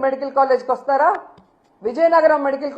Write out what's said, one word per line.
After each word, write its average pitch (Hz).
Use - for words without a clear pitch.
మెడికల్ 269
కాలేజ్కి 262
వస్తారా? 277
విజయనగరం 311
మెడికల్ 277